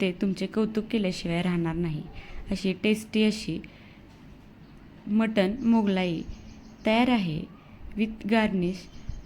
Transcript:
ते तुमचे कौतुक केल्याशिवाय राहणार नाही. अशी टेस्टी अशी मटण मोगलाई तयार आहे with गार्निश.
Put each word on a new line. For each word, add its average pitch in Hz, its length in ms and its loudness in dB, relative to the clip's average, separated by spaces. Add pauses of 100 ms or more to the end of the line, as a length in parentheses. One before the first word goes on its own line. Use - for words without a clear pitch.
ते 190 200 2
तुमचे 190 260 0
कौतुक 214 440 0
केल्याशिवाय 180 520 0
राहणार 170 320 0
नाही. 160 280 -2 (480)
अशी 190 220 -2
टेस्टी 214 520 0
अशी 208 340 0 (1500)
मटण 214 560 2
मोगलाई 196 600 4 (640)
तयार 233 220 4
आहे 185 320 2 (580)
with 214 320 -2
गार्निश. 190 460 2 (500)